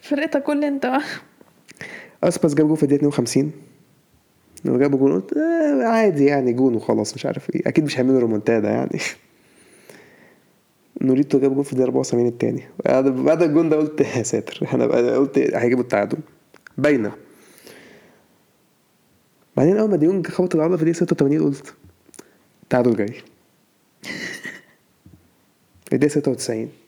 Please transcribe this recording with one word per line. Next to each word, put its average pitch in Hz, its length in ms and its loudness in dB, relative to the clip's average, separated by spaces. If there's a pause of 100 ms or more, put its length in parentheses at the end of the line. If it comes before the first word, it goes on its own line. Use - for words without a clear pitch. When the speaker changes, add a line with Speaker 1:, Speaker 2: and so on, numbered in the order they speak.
Speaker 1:
فرقتك 294 420 -4
كل 294 220 -2
أنت 277 220 -2
بقى. 254 140 0 (1200)
Speaker 2:
أسباس 170 300 2
جاب 156 120 4
جون 156 100 2
في 156 60 0
الدقيقة 143 160 2
اتنين 143 100 2
وخمسين. 139 440 0 (1120)
وجاب 135 320 2
جون، 135 140 2
قلت: 190 240 -4
"آه، 302 480 0
عادي، 220 400 2
يعني، 135 280 2
جون 127 220 2
وخلاص، 110 400 -2
مش - 120 -8
عارف - 280 -6
إيه. - 140 -2
أكيد - 160 2
مش 143 140 -4
هيعملوا 131 220 4
ريمونتادا، 110 500 0
يعني". 120 300 -2
<laughs> - 40 -6 (2000)
نوريتو 135 380 2
جاب 135 140 2
جون 139 80 -2
في 139 100 -6
الدقيقة 127 140 0
أربعة 127 140 0
وسبعين 120 260 0
التاني. 117 360 -2 (260)
أنا 131 120 4 (100)
بعد 139 320 0
الجون 165 260 2
ده 151 80 2
قلت: 151 240 -2
"يا 131 220 0
ساتر". - 520 -6
أنا 123 120 2
بقى 120 300 2
قلت: 139 220 0
"هيجيبوا 120 440 0
التعادل". 107 360 -2 (600)
باينة. 131 340 0 (2500)
بعدين 160 200 4
أول 214 140 2
ما 190 60 2
ديونج 170 300 2
خبط - 280 -2
العارضة 165 220 2
في 156 60 0
الدقيقة 165 140 0
ستة 175 180 0
وتمانين، 143 280 2
قلت: 143 320 -4 (880)
"التعادل 123 340 2
جاي". 104 160 -4
<laughs> - 100 -18 (2750)
الدقيقة 131 200 2
ستة 147 180 0
وتسعين 120 400 -6 (180)